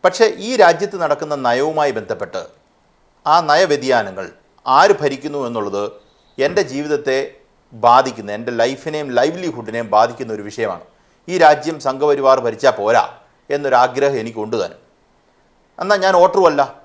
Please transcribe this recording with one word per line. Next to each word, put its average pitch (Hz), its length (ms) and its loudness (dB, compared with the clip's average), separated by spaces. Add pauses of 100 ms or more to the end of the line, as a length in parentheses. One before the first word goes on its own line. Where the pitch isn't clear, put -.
പക്ഷേ - 220 2 (220)
ഈ 240 40 -6 (100)
രാജ്യത്ത് 180 400 2
നടക്കുന്ന 147 340 -2 (100)
നയവുമായി 143 520 0
ബന്ധപ്പെട്ട് 101 420 -8 (920)
ആ - 20 6 (140)
നയവ്യതിയാനങ്ങൾ 127 760 0 (520)
ആര് 160 240 6
ഭരിക്കുന്നു 143 460 -4
എന്നുള്ളത് 104 360 -4 (640)
എൻ്റെ 180 260 0
ജീവിതത്തെ 143 460 -4 (680)
ബാധിക്കുന്ന, 120 520 2
എൻ്റെ 117 140 -8 (100)
ലൈഫിനെയും 139 560 -4
ലൈവ്ലിഹുഡിനെയും 120 760 -4
ബാധിക്കുന്ന 113 420 0
ഒരു 101 120 -12
വിഷയമാണ്. 101 360 -8 (460)
ഈ 180 120 -4
രാജ്യം 151 420 4
സംഘപരിവാർ 135 520 2 (100)
ഭരിച്ചാൽ 117 320 0
പോരാ 110 260 2 (500)
എന്നൊരാഗ്രഹം 135 680 0
എനിക്കുണ്ട് 113 380 -8
താനും. - 200 -10 (1000)
എന്നാൽ 196 220 2
ഞാൻ 190 160 4
വോട്ടറുമല്ല. 175 400 4 (240)